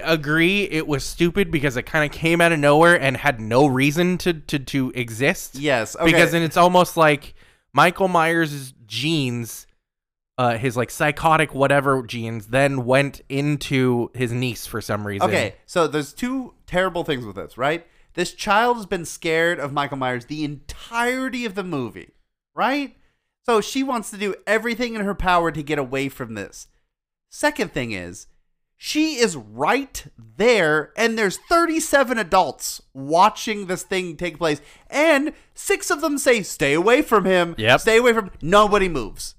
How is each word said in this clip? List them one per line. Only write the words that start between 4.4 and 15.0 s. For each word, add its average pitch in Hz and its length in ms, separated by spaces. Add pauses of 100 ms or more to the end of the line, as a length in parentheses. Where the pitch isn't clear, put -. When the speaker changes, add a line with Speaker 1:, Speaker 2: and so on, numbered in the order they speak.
Speaker 1:
to 131 340
exist. 127 640
Speaker 2:
Yes, 135 400
okay. - 80
Speaker 1:
Because 165 260
then 170 120
it's 160 140
almost 180 400
like 151 380 (400)
Michael 175 320
Myers' 160 680 (120)
genes, 120 800 (720)
uh, 120 180
his, 113 200
like, 120 160
psychotic 160 600
whatever 139 520
genes, 113 420
then 135 380
went 131 440
into 135 840
his 120 180
niece 123 340
for 113 140
some 104 240